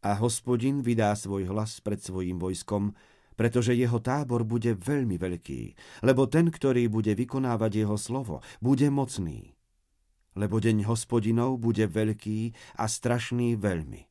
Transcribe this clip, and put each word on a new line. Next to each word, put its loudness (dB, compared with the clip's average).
A 0
Hospodin 0
vydá 2
svoj -4
hlas -4
pred -6
svojím -4
vojskom, -2
pretože 2
jeho 2
tábor 0
bude 0
veľmi 0
veľký, -6
lebo 6
ten, 4
ktorý 2
bude 2
vykonávať 0
jeho 0
slovo, -6
bude 4
mocný. -4
Lebo 0
deň 2
Hospodinov 0
bude 2
veľký -2
a 0
strašný 0
veľmi. -4